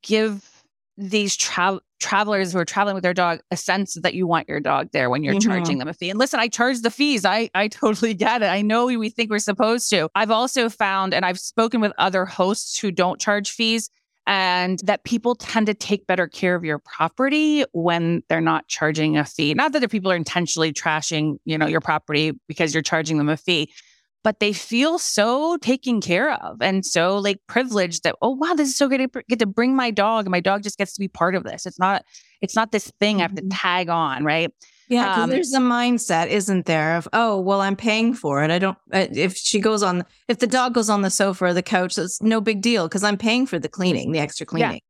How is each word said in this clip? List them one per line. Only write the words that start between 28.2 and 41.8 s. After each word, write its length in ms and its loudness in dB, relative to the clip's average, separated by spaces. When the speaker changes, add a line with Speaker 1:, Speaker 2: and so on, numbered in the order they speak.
Speaker 1:
"Oh, 100 2
wow, 220 0
this 140 2
is 80 -2
so 140 2
great. 120 2
I 60 0
get 100 0
to 60 2
bring 320 2
my 140 0
dog, 340 0
and 60 -4
my 100 0
dog 200 0
just 160 -10
gets 160 -4
to 60 -14
be 80 -4
part 280 0
of 100 -2
this." 200 -10
It's 140 -12
not, 240 0
it's 140 -6
not 180 0
this 260 -2
thing 180 2
I 40 2
have 140 -2
to 60 -8
Speaker 2:
Mm-hmm. 160 -6
Speaker 1:
tag 320 0
on, 360 0
right? 260 0
Speaker 2:
Yeah, 240 2
'cause 100 2
Speaker 1:
Um, 60 0
Speaker 2:
there's 240 0
a 60 4
mindset, 680 2
isn't 380 0
there, 320 2
of, 160 -4
"Oh, 260 2
well, 220 2
I'm 160 0
paying 360 2
for 300 0
it. 80 2
I 80 2
don't, 180 0
uh, 180 2
if 280 -2
she 240 0
goes 220 2
on, 200 0
if 120 0
the 80 2
dog 260 0
goes 160 2
on 120 4
the 80 2
sofa 360 0
or 80 2
the 100 0
couch, 320 0